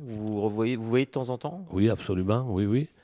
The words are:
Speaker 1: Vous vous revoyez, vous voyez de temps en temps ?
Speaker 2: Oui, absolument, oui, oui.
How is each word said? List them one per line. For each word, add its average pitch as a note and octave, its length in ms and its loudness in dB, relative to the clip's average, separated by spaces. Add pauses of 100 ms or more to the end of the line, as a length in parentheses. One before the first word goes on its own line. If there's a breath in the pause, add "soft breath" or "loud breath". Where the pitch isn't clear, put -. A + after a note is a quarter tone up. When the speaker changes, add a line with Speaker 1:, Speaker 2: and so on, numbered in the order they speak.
Speaker 1:
Vous A2+ 160 -10 (160)
vous G2+ 80 0
revoyez, A2+ 340 0
vous A2 120 -6
voyez B2+ 180 4
de - 40 -20
temps B2+ 200 -4
en B2 80 -4
temps ? F3 340 -8
Speaker 2:
Oui, F#2+ 160 6
absolument, G2+ 640 0
oui, G2 160 2
oui. B2 220 0 (160)